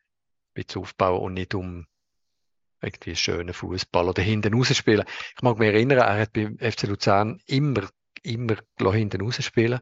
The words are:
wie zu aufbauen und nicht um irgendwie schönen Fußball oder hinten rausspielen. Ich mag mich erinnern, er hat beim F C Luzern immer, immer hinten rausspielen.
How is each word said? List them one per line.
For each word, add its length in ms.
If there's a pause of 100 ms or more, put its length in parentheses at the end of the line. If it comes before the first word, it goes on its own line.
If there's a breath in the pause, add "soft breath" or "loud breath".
(540 loud breath)
wie 100
zu 180
aufbauen 400
und 120
nicht 220
um 320 (920)
irgendwie 360
schönen 360
Fußball 560
oder 140
hinten 320
rausspielen. 520 (280 loud breath)
Ich 80
mag 160
mich 160
erinnern, 240
er 220
hat 140
beim 240
F 180
C 100
Luzern 600
immer, 420 (340)
immer 360 (200)
hinten 440
rausspielen. 600